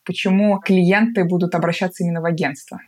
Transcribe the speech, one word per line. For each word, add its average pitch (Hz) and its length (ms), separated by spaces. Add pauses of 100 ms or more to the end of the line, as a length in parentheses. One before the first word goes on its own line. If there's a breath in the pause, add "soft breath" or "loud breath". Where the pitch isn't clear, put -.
Почему 196 540
клиенты 196 640
будут 175 320
обращаться 170 480
именно 165 160
в 160 60
агентство? 156 600